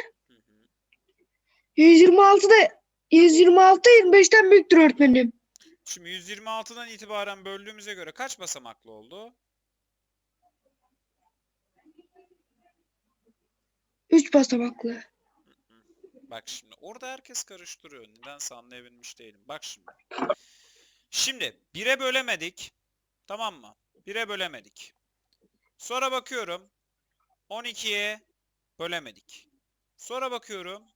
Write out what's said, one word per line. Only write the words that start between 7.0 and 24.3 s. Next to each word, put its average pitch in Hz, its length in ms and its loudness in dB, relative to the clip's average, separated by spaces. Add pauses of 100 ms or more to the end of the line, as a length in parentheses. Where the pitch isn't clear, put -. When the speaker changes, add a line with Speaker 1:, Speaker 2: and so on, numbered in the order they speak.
Speaker 1:
böldüğümüze 202 500 -18
göre 165 180 -18
kaç 254 280 -16
basamaklı 123 520 -20
oldu? 170 420 -20 (4000)
Speaker 2:
Üç 294 240 0
basamaklı. 240 680 -6 (1120)
Speaker 1:
Bak 117 320 -20
şimdi - 340 -20
orada 240 280 -20
herkes 262 360 -16
karıştırıyor. 165 640 -20
Nedense 127 460 -20
anlayabilmiş 123 640 -20
değilim. 107 300 -20
Bak 147 160 -20
şimdi. - 220 -20 (1200)
Şimdi 233 460 -10 (180)
bire 247 260 -6
bölemedik. 240 720 -10 (540)
Tamam 214 280 -14
mı? 107 200 -20 (320)
Bire 208 220 -12
bölemedik. 175 680 -16 (840)